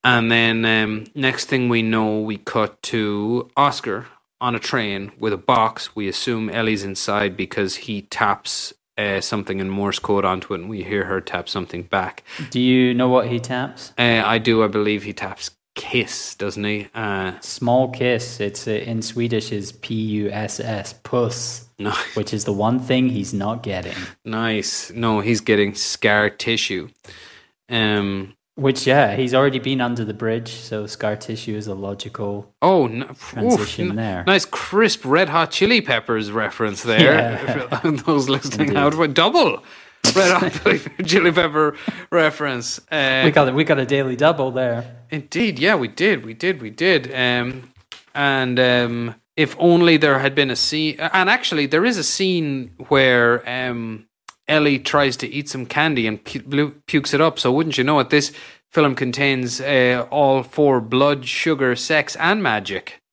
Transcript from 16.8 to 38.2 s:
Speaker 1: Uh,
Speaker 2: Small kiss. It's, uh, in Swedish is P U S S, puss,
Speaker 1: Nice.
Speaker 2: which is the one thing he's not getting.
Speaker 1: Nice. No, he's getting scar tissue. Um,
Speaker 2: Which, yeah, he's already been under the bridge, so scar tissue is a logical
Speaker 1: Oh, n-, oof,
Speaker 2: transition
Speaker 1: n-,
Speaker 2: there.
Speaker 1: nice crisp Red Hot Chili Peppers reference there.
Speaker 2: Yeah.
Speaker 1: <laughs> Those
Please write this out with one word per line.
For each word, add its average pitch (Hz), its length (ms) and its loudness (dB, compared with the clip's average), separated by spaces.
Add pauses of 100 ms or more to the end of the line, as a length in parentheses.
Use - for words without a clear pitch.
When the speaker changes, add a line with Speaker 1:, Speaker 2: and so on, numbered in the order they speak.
Speaker 1:
Uh, 98 460 -4
Speaker 2:
Small 123 500 0
kiss. 120 500 -2
It's, 101 260 -6
uh, 117 40 -6
in 113 320 -4
Swedish 117 500 -4
is 101 200 -8
P - 220 -10
U 104 360 -2
S 104 300 -6
S, 113 320 -8
puss, - 720 -4 (120)
Speaker 1:
Nice. - 380 -6
Speaker 2:
which 104 160 -4
is 104 120 -4
the 104 80 -2
one 110 280 0
thing 127 300 0
he's 104 240 -4
not 107 300 -4
getting. 90 300 -6 (300)
Speaker 1:
Nice. 110 680 -4
No, 113 280 0
he's 107 200 0
getting 104 340 2
scar 104 560 2
tissue. 110 580 -4 (800)
Um, 101 680 -2 (220)
Speaker 2:
Which, 135 320 0
yeah, 127 260 4
he's 127 200 -2
already 135 260 4
been 131 200 -2
under 120 240 -2
the 104 100 -8
bridge, 113 360 -4
so 107 360 -8
scar 107 280 -4
tissue 110 400 -8
is 104 140 -8
a 95 60 -6
logical 101 840 -10
Speaker 1:
Oh, 165 260 4
n-, 117 220 -6
oof, - 220 -16
Speaker 2:
transition 143 600 0
Speaker 1:
n-, 104 60 -4
Speaker 2:
there. 101 300 -4
Speaker 1:
nice 190 180 2
crisp - 600 0
Red 156 240 2
Hot 160 240 0
Chili 214 280 2
Peppers 110 520 -2
reference 107 500 -4
there. 117 520 4 (360)
Speaker 2:
Yeah. 127 100 -4
Speaker 1:
<laughs> 156 240 0
Those 143 240 2